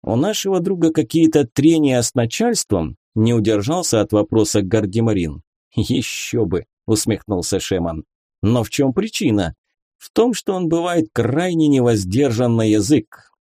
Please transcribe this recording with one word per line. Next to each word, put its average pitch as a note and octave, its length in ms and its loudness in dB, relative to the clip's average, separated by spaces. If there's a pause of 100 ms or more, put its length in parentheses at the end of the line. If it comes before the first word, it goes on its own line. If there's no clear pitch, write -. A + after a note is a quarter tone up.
«У A2 140 -2
нашего F#3+ 440 -2
друга E3+ 320 0
какие-то D#3+ 540 2
трения D3 540 2
с - 140 -4
начальством?» A#2 840 -2 (180)
не A2+ 200 2
удержался A2+ 680 0
от G2+ 120 0
вопроса G#2 500 2
Гардемарин. F#2+ 800 -2 (320)
«Еще - 720 -2
бы», F2 180 -4 (220)
усмехнулся G2+ 760 -2
Шеман. E2+ 440 -4 (380)
«Но A2+ 220 2
в - 60 -10
чем C3+ 220 0
причина?» A#2 600 -2 (440)
«В - 120 -20
том, A#3 220 2
что G3 220 -4
он F3+ 140 -2
бывает E3+ 440 0
крайне D#3 560 0
невоздержан A#2+ 880 0
на A2+ 60 2
язык. G#2+ 720 0 (120)